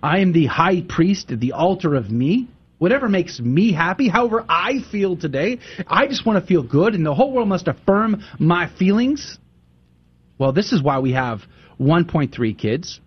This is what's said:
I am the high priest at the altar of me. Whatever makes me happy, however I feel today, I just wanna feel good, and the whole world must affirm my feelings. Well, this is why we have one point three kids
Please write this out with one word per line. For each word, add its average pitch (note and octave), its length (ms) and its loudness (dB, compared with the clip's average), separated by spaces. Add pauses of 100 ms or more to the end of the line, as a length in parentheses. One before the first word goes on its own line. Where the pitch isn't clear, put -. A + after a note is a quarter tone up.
I D3+ 180 2
am F#3 120 2
the E3 140 4
high F3 360 2
priest F3 500 -2
at A#2 80 -6
the B2 140 -2
altar E3+ 420 0
of A2 160 -4
me. D#3+ 360 0 (300)
Whatever A#3+ 300 0
makes F#3+ 320 -2
me C#3+ 320 2
happy, F#3 380 0
however A3 400 0
I G3 320 0 (100)
feel G3 240 -2
today, E3 440 -4 (280)
I G#3+ 200 2
just C#4 180 -6
wanna G#3 160 2
feel F3 200 2
good, D3 320 2
and E3+ 120 -2
the D3 100 0
whole C4+ 160 2
world A#3+ 160 0
must F#3 200 -2
affirm G3+ 540 0 (160)
my E3+ 300 2
feelings. A3+ 720 -2 (1000)
Well, C3+ 140 2
this G3 220 0
is D#3+ 100 2
why C#3 160 2
we C3 140 0
have B2 280 -2 (360)
one D#3+ 280 4
point D3+ 280 -2
three A2+ 200 -2
kids - 540 -6